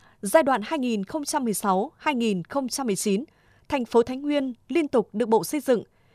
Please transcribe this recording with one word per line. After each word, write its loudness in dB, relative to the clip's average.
Giai 4
đoạn 2
hai -4
nghìn -2
không -8
trăm -4
mười -2
sáu, 0
hai -2
nghìn 0
không -6
trăm -4
mười 0
chín, 0
thành -2
phố 4
Thái -2
Nguyên -2
liên 0
tục 2
được -2
Bộ 4
Xây -4
dựng, 2